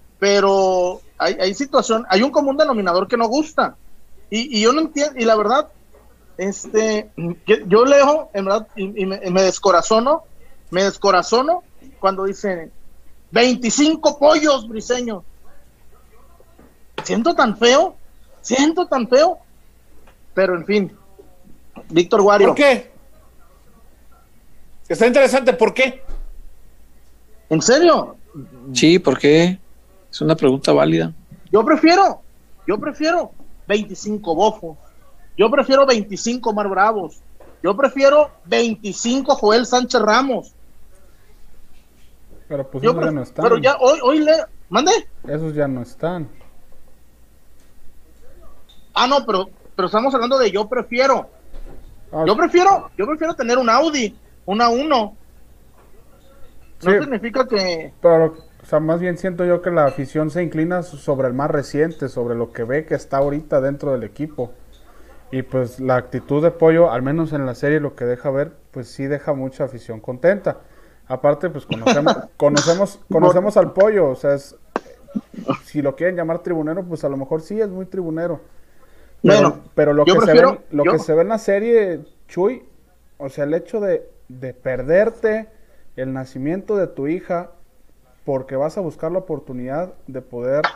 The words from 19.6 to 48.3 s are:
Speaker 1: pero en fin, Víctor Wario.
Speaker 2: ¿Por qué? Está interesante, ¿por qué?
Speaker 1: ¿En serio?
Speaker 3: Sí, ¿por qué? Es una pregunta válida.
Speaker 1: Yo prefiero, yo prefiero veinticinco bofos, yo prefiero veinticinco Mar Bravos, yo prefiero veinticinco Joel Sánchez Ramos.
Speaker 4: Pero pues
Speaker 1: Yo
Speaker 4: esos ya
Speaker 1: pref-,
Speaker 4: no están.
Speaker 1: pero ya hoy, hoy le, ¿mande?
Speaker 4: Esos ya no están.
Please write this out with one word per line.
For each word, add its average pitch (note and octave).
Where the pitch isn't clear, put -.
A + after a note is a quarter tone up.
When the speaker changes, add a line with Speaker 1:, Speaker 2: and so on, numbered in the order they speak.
Speaker 1:
pero F#3
en E3
fin, G3
Víctor F3+
Wario. G3+
Speaker 2:
¿Por D3
qué? C4+
Está E3+
interesante, B3
¿por G#3+
qué? B3+
Speaker 1:
¿En D#3+
serio? D4+
Speaker 3:
Sí, D#3+
¿por C#3
qué? E3
Es -
una D#3
pregunta C#3
válida. D#3+
Speaker 1:
Yo A3
prefiero, E4
yo G3+
prefiero D4+
veinticinco G3+
bofos, F3
yo G#3
prefiero C4+
veinticinco A#3
Mar G3+
Bravos, G3
yo G3+
prefiero C#4
veinticinco A#3
Joel A3+
Sánchez B3
Ramos. A3
Speaker 4:
Pero C#3
pues C3+
Speaker 1:
Yo A#3
Speaker 4:
esos E3
ya D#3
Speaker 1:
pref-, D#3
Speaker 4:
no C3+
están. -
Speaker 1:
pero A#3
ya C4+
hoy, C#4
hoy D4+
le, D4+
¿mande? C#4
Speaker 4:
Esos D#3
ya D3
no B2+
están. E3